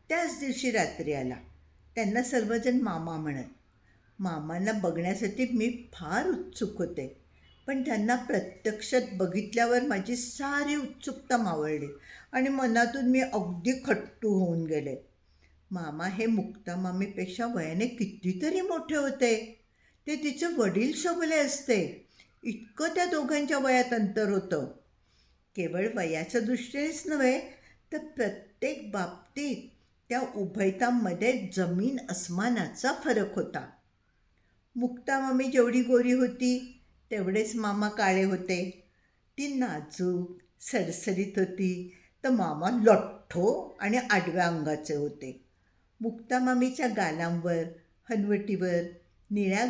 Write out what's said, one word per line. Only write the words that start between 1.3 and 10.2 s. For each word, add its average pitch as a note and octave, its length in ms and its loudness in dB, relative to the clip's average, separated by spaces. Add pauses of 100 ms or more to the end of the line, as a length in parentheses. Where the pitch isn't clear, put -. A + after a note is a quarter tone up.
त्यांना A3+ 280 0
सर्वजण A#3+ 580 2
मामा E3 360 -2
म्हणत. D3 280 -4 (720)
मामांना E3+ 540 -2
बघण्यासाठी G3 800 0
मी A#3+ 400 -2
फार F#3+ 360 -2
उत्सुक - 500 -4
होते, D3 420 -6 (460)
पण C4+ 160 -2
त्यांना A3+ 320 2
प्रत्यक्षात A#3+ 840 -2 (120)
बघितल्यावर G#3+ 680 2
माझी C#4+ 340 -2
सारी C#4+ 600 -2